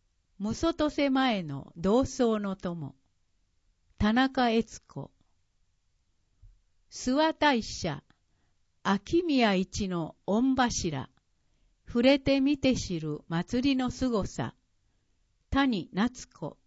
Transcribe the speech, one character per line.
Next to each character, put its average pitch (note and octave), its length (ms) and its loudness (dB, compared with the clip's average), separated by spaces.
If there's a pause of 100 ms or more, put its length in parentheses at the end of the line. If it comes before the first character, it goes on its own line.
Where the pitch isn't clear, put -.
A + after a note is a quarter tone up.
(400)
む G#3 140 -6
そ E4 200 -2
と D4+ 160 0
せ C#4+ 200 0
前 C4 320 0
の C#3+ 360 -10
同 F#3+ 260 2
窓 A#3+ 340 0
の G3 200 -6
友。 E3+ 380 -8 (1000)
田 G#3 140 2
中 B3+ 380 2
悦 A3+ 320 0
子。 - 280 -16 (1800)
諏 - 240 -4
訪 D#4 180 2
大 C#4 300 2
社、 - 400 -8 (800)
秋 G3+ 400 0
宮 B3+ 320 2
一 F#3+ 320 -2
の E3+ 380 -6
御 A#3+ 280 2
柱。 G#3+ 560 -2 (800)
触 A#3+ 140 0
れ C4+ 180 6
て C#4 220 2
み C#4 160 2
て C4 180 2
知 E3+ 240 -6
る D3+ 300 -6
祭 A#3+ 400 -2
り C4+ 80 2
の B3+ 120 -2
凄 A#3 360 -2
さ。 - 280 -8 (960)
谷 C4 440 0
夏 A#3 340 -2
子。 - 400 -12